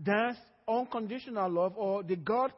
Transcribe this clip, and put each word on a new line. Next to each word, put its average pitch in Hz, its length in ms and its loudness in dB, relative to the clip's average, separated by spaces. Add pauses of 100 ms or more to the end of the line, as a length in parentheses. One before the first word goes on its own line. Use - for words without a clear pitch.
That's 220 340 2 (300)
unconditional 226 840 -2
love, 180 260 2
or 196 280 0
the 180 120 0
God 233 420 0